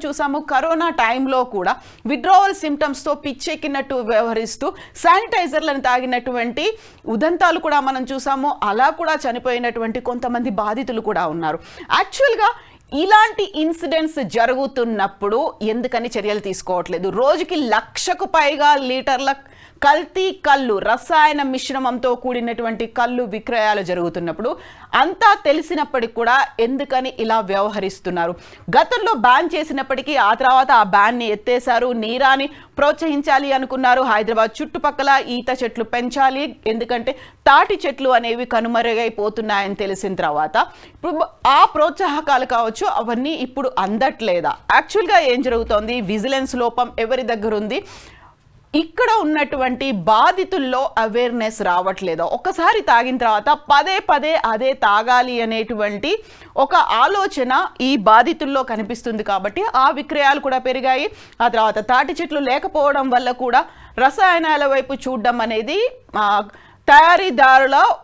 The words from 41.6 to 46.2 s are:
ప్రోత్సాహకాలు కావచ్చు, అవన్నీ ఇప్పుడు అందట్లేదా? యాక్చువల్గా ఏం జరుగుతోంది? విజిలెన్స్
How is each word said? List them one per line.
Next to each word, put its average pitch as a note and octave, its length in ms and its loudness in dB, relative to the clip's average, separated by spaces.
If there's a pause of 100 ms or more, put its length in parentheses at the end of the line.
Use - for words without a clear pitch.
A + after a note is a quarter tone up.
ప్రోత్సాహకాలు D4+ 680 0 (100)
కావచ్చు, A#3 320 -2 (140)
అవన్నీ A#3+ 320 -4 (140)
ఇప్పుడు C4 240 -6 (160)
అందట్లేదా? F#3+ 680 -2 (240)
యాక్చువల్గా F#4+ 420 2 (140)
ఏం B3 160 -2
జరుగుతోంది? A3+ 480 -2 (160)
విజిలెన్స్ C4 500 -2